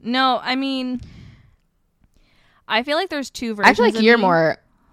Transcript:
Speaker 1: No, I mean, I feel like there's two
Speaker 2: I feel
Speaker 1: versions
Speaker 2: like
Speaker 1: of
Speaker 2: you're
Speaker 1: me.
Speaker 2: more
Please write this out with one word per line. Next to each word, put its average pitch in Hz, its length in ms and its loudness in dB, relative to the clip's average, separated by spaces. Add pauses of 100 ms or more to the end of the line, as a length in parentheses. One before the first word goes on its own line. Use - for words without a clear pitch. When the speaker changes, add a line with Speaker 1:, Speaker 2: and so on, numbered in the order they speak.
Speaker 1:
No, 254 420 -2
I 254 120 -4
mean, 262 460 -6 (1700)
I 220 140 0
feel 285 160 -4
like 370 100 -4
there's 285 220 -8
two 233 220 -8
Speaker 2:
I - 20 -8
feel - 20 -8
Speaker 1:
versions 208 240 4
Speaker 2:
like 220 140 4
Speaker 1:
of 226 80 0
Speaker 2:
you're 233 160 6
Speaker 1:
me. 220 40 0
Speaker 2:
more 165 360 2 (340)